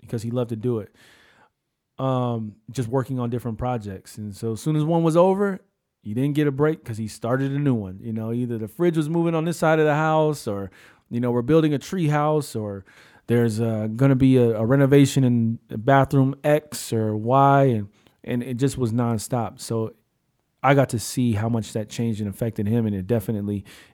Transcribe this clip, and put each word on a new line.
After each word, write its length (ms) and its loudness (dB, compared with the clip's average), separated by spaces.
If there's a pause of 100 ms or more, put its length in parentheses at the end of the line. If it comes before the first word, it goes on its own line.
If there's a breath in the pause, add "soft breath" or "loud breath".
because 180 -8
he 100 -6
loved 200 -4
to 60 -4
do 240 -2
it. 140 -14 (1040 soft breath)
Um, 560 -2 (160)
just 180 -4
working 300 -2
on 100 -4
different 300 -6
projects. 600 -8
And 140 -10
so 200 -6
as 80 -8
soon 160 -2
as 80 0
one 180 2
was 140 2
over, 420 2 (460)
you 100 -8
didn't 220 0
get 100 2
a 60 0
break 320 -2
'cause 120 -10
he 120 -6
started 420 -2
a 80 -2
new 160 2
one. 260 -6
You 120 -10
know, 200 -6
either 240 -4
the 120 -6
fridge 280 -2
was 140 0
moving 240 0
on 120 -2
this 120 -4
side 220 2
of 40 4
the 120 2
house, 500 0
or, 240 -6 (400 loud breath)
you 80 -4
know, 140 0
we're 100 0
building 320 4
a 40 -4
tree 280 -4
house, 480 0
or 300 -8 (420 loud breath)
there's, 340 2
uh, 360 -2
gonna 180 4
be 220 4
a, 240 4
a 40 0
renovation 600 4
in 340 2 (180)
bathroom 680 2
X 480 -2
or 240 0
Y, 480 4
and, 240 0 (340 soft breath)
and 220 -4
it 140 -8
just 200 -2
was 140 -2
nonstop. 680 -2
So 340 -6 (680)
I 120 6
got 160 4
to 100 -2
see 320 -2
how 160 -2
much 240 -4
that 160 -6
changed 320 -4
and 100 -4
affected 380 -4
him, 180 0
and 80 -2
it 140 -6
definitely 560 -4 (280 loud breath)